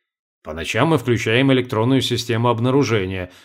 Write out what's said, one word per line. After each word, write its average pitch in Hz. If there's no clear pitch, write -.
По 78
ночам 107
мы 160
включаем 120
электронную 123
систему 117
обнаружения, 113